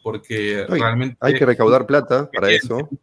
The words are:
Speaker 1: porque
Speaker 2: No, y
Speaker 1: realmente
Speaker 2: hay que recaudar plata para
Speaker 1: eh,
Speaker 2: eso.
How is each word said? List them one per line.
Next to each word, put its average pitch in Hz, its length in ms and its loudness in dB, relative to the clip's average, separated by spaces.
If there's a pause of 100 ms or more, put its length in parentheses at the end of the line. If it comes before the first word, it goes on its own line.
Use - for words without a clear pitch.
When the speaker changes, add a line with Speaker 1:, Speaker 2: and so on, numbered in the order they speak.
Speaker 1:
porque 107 640 -4
Speaker 2:
No, 185 80 -2
y 147 40 0
Speaker 1:
realmente 120 400 -2
Speaker 2:
hay 139 140 2
que 139 120 2
recaudar 120 400 4
plata 139 460 0
para 98 180 0
Speaker 1:
eh, 107 60 4
Speaker 2:
eso. 117 220 -4 (240)